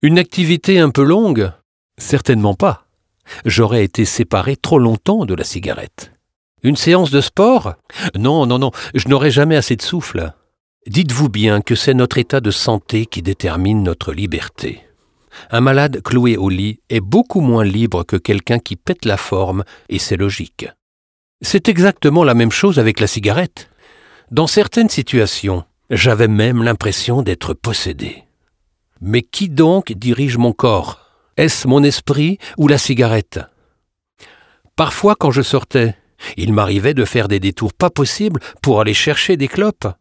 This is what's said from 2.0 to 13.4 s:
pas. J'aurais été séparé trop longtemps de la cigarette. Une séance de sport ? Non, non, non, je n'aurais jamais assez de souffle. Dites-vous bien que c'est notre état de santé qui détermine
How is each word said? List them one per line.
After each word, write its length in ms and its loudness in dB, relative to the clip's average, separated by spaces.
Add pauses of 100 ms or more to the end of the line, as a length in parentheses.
pas. 320 -2 (580)
J'aurais 400 2
été 220 -2
séparé 500 -2
trop 220 -4
longtemps 480 0
de 80 -4
la 100 -6
cigarette. 680 -12 (500)
Une 140 2
séance 340 2
de 100 2
sport ? 540 2 (420)
Non, 300 2
non, 120 0
non, 120 0 (240)
je 140 -2
n'aurais 220 4
jamais 260 2
assez 200 0
de 60 -10
souffle. 500 -6 (540)
Dites-vous 420 0
bien 320 2
que 140 -2
c'est 200 0
notre 240 2
état 220 0
de 100 -2
santé 540 -2
qui 160 -10
détermine 640 -2